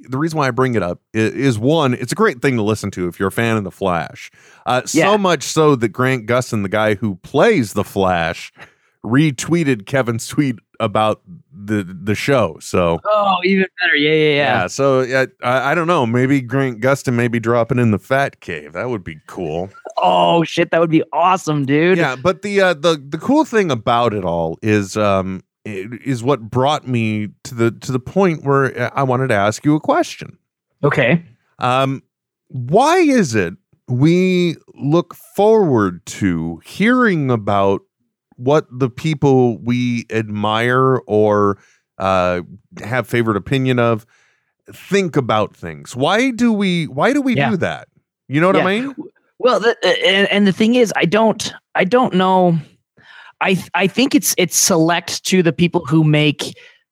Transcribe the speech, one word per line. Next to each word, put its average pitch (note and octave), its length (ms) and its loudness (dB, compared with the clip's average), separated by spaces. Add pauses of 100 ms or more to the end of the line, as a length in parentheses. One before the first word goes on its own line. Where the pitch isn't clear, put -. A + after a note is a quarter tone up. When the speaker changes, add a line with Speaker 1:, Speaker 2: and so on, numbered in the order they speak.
Speaker 1:
the B2+ 80 -6
reason D#3+ 220 -2
why C#3 80 2
I B2+ 40 0
bring B2+ 220 0
it G#2+ 80 0
up F2 180 -4 (140)
i-, G#2+ 60 0
is, A2 400 0
one, C3+ 340 2
it's - 180 -6
a - 40 -8
great F#3 260 0
thing C#3 140 0
to A2 80 0
listen G#2 280 -2
to F2 160 -4
if E2+ 120 -10
you're G2 80 0
a F#2+ 40 -4
fan A#2 240 0
of G#2 100 -2
The F2 60 -10
Flash. E2 600 -4 (340)
Uh, B2+ 220 0
so - 100 -4
Speaker 2:
Yeah. E3 200 4
Speaker 1:
much F3+ 260 0
so D3+ 320 2
that A#2 140 0
Grant B2+ 360 -2
Gustin, A#2+ 380 -2
the G2 60 -4
guy G#2+ 260 0
who G2+ 220 -4
plays D#3+ 560 0
The G#2 100 -2
Flash, F2 680 -2 (540)
retweeted C#3 800 0
Kevin's A#2+ 420 -2
tweet C3+ 300 -2 (240)
about G#2+ 400 0 (320)
the, G2+ 300 -4
the F#2+ 320 -6
show. A2 460 0
So E2+ 440 0
Speaker 2:
Oh, G#3 380 0
even F#3+ 220 2 (160)
better. E3+ 140 0
Yeah, D3 160 2
yeah, D#3+ 40 4 (200)
yeah. - 0 - (260)
Speaker 1:
yeah, F2+ 60 -2
so, C3+ 340 2
yeah, C3 240 0 (180)
I, B2+ 280 0
I D#3 40 0
don't E3 120 0
know. E3 180 2
Maybe B2+ 360 2
Grant B2+ 400 -4
Gustin C3+ 320 0
may A#2+ 140 2
be A#2 120 -2
dropping A#2 400 0
in A#2+ 120 4
the G2 80 2
Fat C3+ 400 -2
Cave. D2+ 340 -12
That G#2 160 -6
would G#2+ 140 -8
be D#2+ 140 -14 (100)
cool. F2 420 -6 (280)
Speaker 2:
Oh, F3 480 4
shit, E3+ 260 -2
that E3 80 2
would E3+ 100 2
be D#3+ 220 2
awesome, D#3+ 540 0
dude. D#3+ 320 2
Speaker 1:
Yeah, D3 200 0
but F3 260 -2
the, G3+ 180 0
uh, F#3 140 4
the, D3+ 340 0
the E3 80 -6
cool C#4 280 2
thing G3+ 260 0
about A#2+ 420 0
it G2+ 100 -4
all E2 380 -4
is, G#2+ 340 0
um, F#2+ 480 -2 (220)
it G#2+ 400 -12
is A#2+ 180 -4
what A#2 260 -2
brought C3 380 -2
me A2 420 -2 (140)
to - 120 -16
the, A#2 160 2
to - 200 -10
the B2+ 80 -2
point F3+ 460 -2
where C3+ 520 -2
I C#3 60 0
wanted C3 260 0
to A2+ 60 0
ask G#2 300 0
you D3 100 2
a D#3 60 0
question. - 560 -4 (460)
Speaker 2:
Okay. C#3+ 400 2 (360)
Speaker 1:
Um, C3 440 0 (440)
why F3+ 520 2
is B3 360 2
it F#2 180 0 (360)
we F3 680 2 (200)
look D#3+ 380 -2
forward D3+ 920 2
to E2 600 -4
hearing G3+ 640 0
about G2+ 500 0 (560)
what C#3 340 0
the B2+ 180 -2
people C3 680 2
we A#2+ 540 -2
admire A2+ 960 0
or, G#2 500 2 (400)
uh, F#2 420 0 (420)
have A#2 240 -4
favorite A2+ 300 0
opinion C3 440 0
of A#2 260 0 (640)
think F3+ 460 -4
about A2 360 0
things? D#2 400 -14
Why G3+ 380 0
do A#3 220 0
we, F3+ 340 -2
why D3+ 240 0
do C#4+ 100 0
we B3+ 140 -2
Speaker 2:
Yeah. C#3 140 0
Speaker 1:
do G#3+ 80 0
that? F2 320 -6 (400)
You C3+ 100 -2
know E3+ 80 2
what F#3+ 80 2
I D#3+ 40 2
Speaker 2:
Yeah. F#3+ 280 0
Speaker 1:
mean? C4+ 80 -14 (440)
Speaker 2:
Well, A#3 200 2
the, A3 160 0 (300)
and, F#3+ 240 2
and G3+ 180 2
the F#3 60 2
thing A3+ 220 2
is, A#3+ 200 2
I C#3 80 -2
don't, G#3 500 0 (220)
I - 80 0
don't A#3 300 2
know. F#3 440 4 (840)
I F#3 140 0
th-, F3+ 180 -6
I F#3 140 2
think B3+ 280 0
it's, F#3 220 0
it's F3+ 200 0
select E3+ 680 0
to F#3 180 2
the D#3+ 100 2
people F3 320 0
who D#3+ 200 2
make D3+ 520 0 (340)